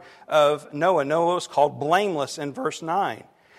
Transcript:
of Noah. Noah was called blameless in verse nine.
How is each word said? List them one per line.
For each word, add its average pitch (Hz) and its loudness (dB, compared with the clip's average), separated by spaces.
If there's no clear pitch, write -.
of 147 2
Noah. 156 2
Noah 170 0
was 170 -4
called 139 0
blameless 160 0
in 143 -8
verse 165 -6
nine. 160 -4